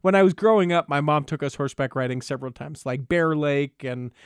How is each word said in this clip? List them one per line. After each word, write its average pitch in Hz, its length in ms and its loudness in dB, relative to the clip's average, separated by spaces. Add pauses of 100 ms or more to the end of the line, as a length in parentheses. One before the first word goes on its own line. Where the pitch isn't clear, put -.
When 190 160 2
I 196 80 8
was 185 100 4
growing 202 380 4
up, 170 160 0
my 143 120 0
mom 151 220 2
took 143 220 -6
us 139 100 -6
horseback 135 400 -4
riding 127 260 -4
several 131 300 -8
times, 143 340 -16
like 131 240 -6
Bear 165 280 2
Lake, 143 480 -2
and 123 260 -8 (160)